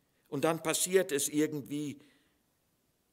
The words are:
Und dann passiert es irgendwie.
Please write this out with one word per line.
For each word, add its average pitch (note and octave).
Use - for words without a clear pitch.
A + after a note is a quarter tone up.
Und C#3+
dann D#3+
passiert F3+
es C#3
irgendwie. D3